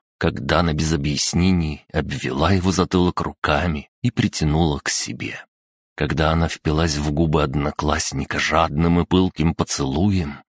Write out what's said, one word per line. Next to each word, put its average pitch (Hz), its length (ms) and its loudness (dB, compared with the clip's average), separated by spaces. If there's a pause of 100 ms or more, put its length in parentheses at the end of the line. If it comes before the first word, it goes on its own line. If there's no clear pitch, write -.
(160)
как - 300 -2
Дана 82 260 2
без 78 220 0
объяснений 78 960 0
обвела 73 600 -2
его 95 200 2
затылок 90 480 2
руками 76 680 -4 (100)
и 120 100 -2
притянула 78 680 0
к - 100 -8
себе. - 560 -6 (500)
Когда 76 360 0
она 82 180 2
впилась 78 480 0
в 73 160 -2
губы 78 300 2
одноклассника 73 960 -2
жадным 80 600 2
и 82 40 2
пылким 85 500 2
поцелуем, 82 960 -2